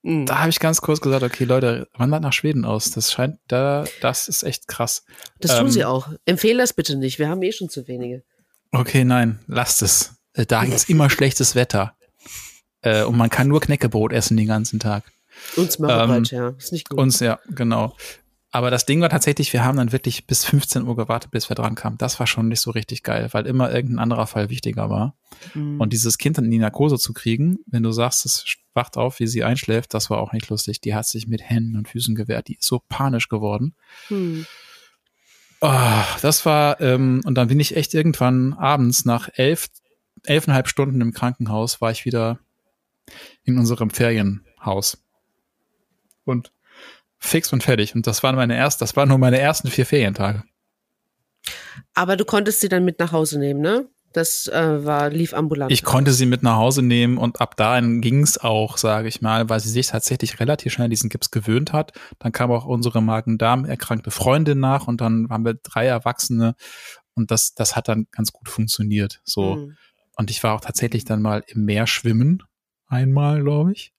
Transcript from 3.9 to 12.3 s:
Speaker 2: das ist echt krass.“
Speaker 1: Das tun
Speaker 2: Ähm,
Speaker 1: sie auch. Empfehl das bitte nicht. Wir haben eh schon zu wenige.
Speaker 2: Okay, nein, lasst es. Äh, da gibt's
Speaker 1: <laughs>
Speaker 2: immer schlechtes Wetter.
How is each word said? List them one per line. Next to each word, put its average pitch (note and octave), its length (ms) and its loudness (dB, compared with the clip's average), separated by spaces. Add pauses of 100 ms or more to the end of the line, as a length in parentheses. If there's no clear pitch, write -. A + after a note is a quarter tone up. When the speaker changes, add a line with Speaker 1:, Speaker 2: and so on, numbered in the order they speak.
Speaker 2:
das - 260 -2
ist - 160 -4
echt - 240 -6
krass.“ - 360 -4 (360)
Speaker 1:
Das B2+ 180 2
tun A#2 80 4
Speaker 2:
Ähm, C4+ 60 2
Speaker 1:
sie G#3+ 120 4
auch. C3 260 -2 (160)
Empfehl G#3+ 340 2
das B3 140 2
bitte D3 220 -2
nicht. C3 220 -4
Wir D3+ 100 0
haben F3+ 140 -4
eh F#3 100 -2
schon F3+ 180 -8
zu B2+ 180 -12
wenige. B2 340 -10 (500)
Speaker 2:
Okay, B2+ 320 2
nein, A#2+ 440 4
lasst - 340 0
es. - 320 0 (200)
Äh, A#2+ 120 0
da A2+ 180 2
gibt's B2+ 200 0
Speaker 1:
<laughs> - 60 -4
Speaker 2:
immer D3+ 200 6
schlechtes C3 460 2
Wetter. A2 400 0 (880)